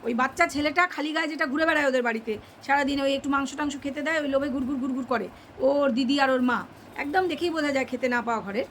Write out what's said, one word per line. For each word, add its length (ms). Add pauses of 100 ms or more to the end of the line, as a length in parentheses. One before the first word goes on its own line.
ওই 100
বাচ্চা 340
ছেলেটা 400
খালি 240
গায়ে 160
যেটা 180
ঘুরে 200
বেড়ায় 220
ওদের 160
বাড়িতে, 340 (260)
সারাদিন 380
ওই 120
একটু 160
মাংস 260
টাংস 280
খেতে 180
দেয়, 200
ওই 60
লোভে 220
ঘুরঘুর 260
ঘুরঘুর 300
করে 220 (320)
ওর 320
দিদি 300
আর 80
ওর 120
মা, 240 (300)
একদম 320
দেখেই 220
বোঝা 220
যায় 140
খেতে 240
না 120
পাওয়া 200
ঘরের। 300